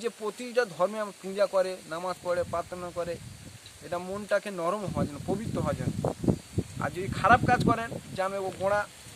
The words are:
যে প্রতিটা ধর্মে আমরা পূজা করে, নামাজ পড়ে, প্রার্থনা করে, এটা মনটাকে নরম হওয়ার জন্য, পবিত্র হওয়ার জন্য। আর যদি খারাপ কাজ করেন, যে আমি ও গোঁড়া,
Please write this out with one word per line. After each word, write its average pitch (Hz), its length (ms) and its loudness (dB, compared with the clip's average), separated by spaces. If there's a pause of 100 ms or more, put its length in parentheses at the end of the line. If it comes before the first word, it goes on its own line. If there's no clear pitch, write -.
যে 233 60 -2 (100)
প্রতিটা 233 440 0 (120)
ধর্মে 196 280 2
আমরা 196 200 -6
পূজা 190 220 2 (100)
করে, 185 160 4 (220)
নামাজ 175 220 -2 (100)
পড়ে, 175 160 2 (100)
প্রার্থনা 175 360 -4 (100)
করে, 170 160 -2 (720)
এটা 165 120 -4 (100)
মনটাকে 202 420 0 (120)
নরম 185 200 2 (100)
হওয়ার 143 160 0
জন্য, 143 120 -8 (100)
পবিত্র 208 340 -2
হওয়ার 143 180 0
জন্য। - 140 0 (880)
আর 143 120 -2
যদি 185 120 -4 (120)
খারাপ 226 300 8
কাজ 247 100 6 (100)
করেন, 226 200 2 (260)
যে 185 120 -2
আমি 196 100 -2 (100)
ও - 20 -2 (100)
গোঁড়া, 202 220 4 (340)